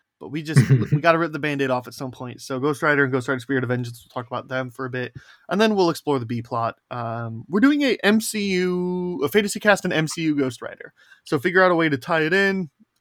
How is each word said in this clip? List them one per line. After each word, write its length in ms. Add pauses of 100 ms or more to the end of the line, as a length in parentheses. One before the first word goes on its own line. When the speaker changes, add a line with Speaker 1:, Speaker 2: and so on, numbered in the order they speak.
(180)
Speaker 1:
but 120
we 140
just, 260
Speaker 2:
<laughs> 240
Speaker 1:
we 80
gotta 160
rip 160
the 60
Band-Aid 300
off 160
at 80
some 180
point. 280
So 220
Ghost 220
Rider 200
and 80
Ghost 160
Rider 140
Spirit 240
of 20
Vengeance, 340
we'll 220
talk 80
about 160
them 240
for 140
a 40
bit, 240 (360)
and 100
then 160
we'll 140
explore 300
the 60
B 160
plot. 360 (120)
Um, 600
we're 100
doing 220
a 200
M 200
C 300
U, 760
a 20
Fantasy 320
Cast 240
and 80
M 160
C 140
U 160
Ghost 240
Rider. 320 (320)
So 120
figure 240
out 100
a 40
way 140
to 80
tie 240
it 100
in. 380 (320)